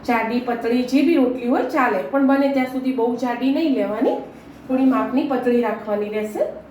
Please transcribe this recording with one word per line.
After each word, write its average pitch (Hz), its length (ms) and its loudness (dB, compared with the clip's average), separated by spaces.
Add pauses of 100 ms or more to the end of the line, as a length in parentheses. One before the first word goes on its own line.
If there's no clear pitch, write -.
જાડી 233 320 0
પતળી 247 440 -2
જે 269 180 2
બી 330 140 4
રોટલી 240 340 0
હોય 320 140 2
ચાલે, 247 340 0
પણ 269 300 0
બને 277 260 4
ત્યાં 254 180 0
સુધી 254 220 -2
બહુ 226 220 0
જાડી 247 380 -2
નહીં 311 220 2
લેવાની, 214 380 0 (540)
થોડી 262 180 2
માપની 254 420 2
પતળી 240 340 2
રાખવાની 208 480 -2
રહેશે. 214 360 -2 (260)